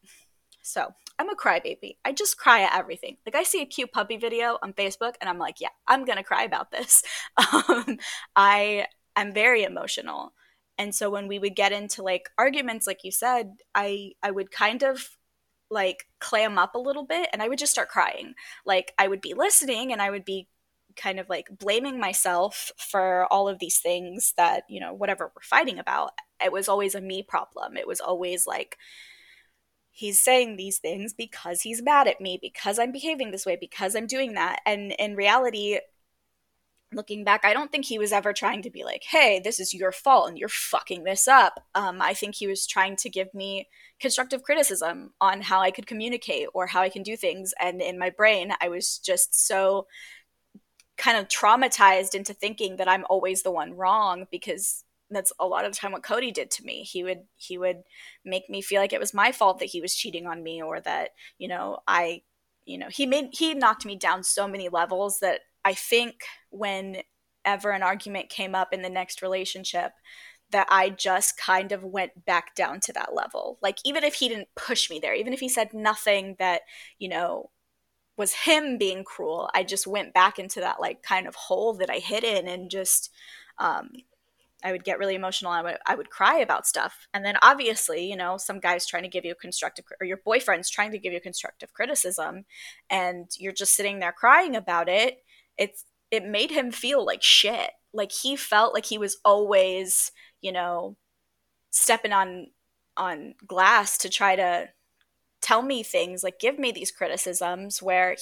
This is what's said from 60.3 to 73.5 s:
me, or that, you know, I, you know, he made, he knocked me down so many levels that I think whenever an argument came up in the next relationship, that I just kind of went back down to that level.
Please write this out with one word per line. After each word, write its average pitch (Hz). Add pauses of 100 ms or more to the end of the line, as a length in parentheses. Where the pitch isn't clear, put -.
me, 165
or 160
that, - (260)
you 185
know, 185
I, 175 (420)
you 180
know, -
he 277
made, 262
he 320
knocked 233
me 202
down 185
so 202
many 196
levels 185
that 180 (240)
I 196
think 233 (300)
whenever 196
an 190
argument 196
came 190
up 185
in 185
the 185
next 185
relationship, 190 (580)
that 202
I 190
just 190
kind 190
of 190
went 185
back 175
down 185
to -
that -
level. -